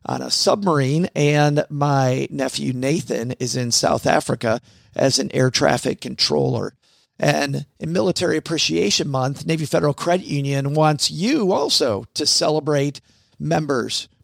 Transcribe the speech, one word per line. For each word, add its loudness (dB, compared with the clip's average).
on -6
a -10
submarine, 2
and 2
my 0
nephew -4
Nathan -2
is -6
in -2
South 2
Africa 2
as 2
an -4
air 4
traffic 0
controller. -2
And 0
in -6
Military 0
Appreciation 0
Month, -2
Navy -2
Federal 2
Credit 0
Union -2
wants 2
you 0
also 0
to -4
celebrate 0
members, -2